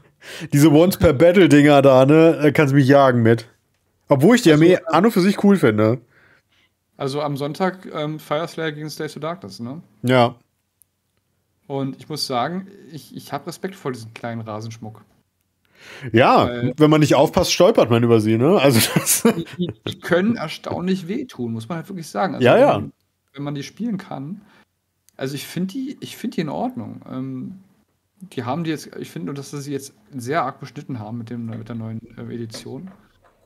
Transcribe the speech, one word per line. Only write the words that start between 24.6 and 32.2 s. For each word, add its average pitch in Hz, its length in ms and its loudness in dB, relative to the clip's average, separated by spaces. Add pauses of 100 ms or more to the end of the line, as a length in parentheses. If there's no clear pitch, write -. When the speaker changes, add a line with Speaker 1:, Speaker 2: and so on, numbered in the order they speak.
Speaker 2:
Also 135 180 -8
ich 139 100 -12
find 185 280 -8
die, 269 260 -10
ich - 160 -16
find - 220 -10
die 185 40 -4
in 151 80 -6
Ordnung. 151 600 -10
Ähm, 131 500 -12 (600)
die 151 220 -12
haben 139 200 -6
die 160 80 -8
jetzt, - 240 -12
ich - 160 -14
finde 170 160 -12
nur, 147 80 -10
dass 139 160 -16
sie 147 100 -14
sie 139 120 -12
jetzt 135 200 -12 (220)
sehr 135 280 -6
arg 131 180 -10
beschnitten 139 380 -14
haben 110 180 -12
mit 113 120 -14
dem, 117 180 -12
mit 113 200 -14
der 120 80 -12
neuen, 113 240 -10 (180)
äh, 120 160 -14